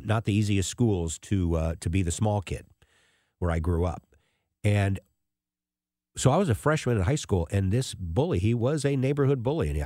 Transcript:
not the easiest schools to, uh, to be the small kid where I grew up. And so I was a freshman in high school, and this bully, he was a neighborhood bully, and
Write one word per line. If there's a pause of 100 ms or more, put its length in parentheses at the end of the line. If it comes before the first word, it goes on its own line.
not
the
easiest
schools
to,
uh,
to
be
the
small
kid (720)
where
I
grew
up. (480)
And (1160)
so
I
was
a
freshman
in
high
school,
and
this
bully,
he
was
a
neighborhood
bully,
and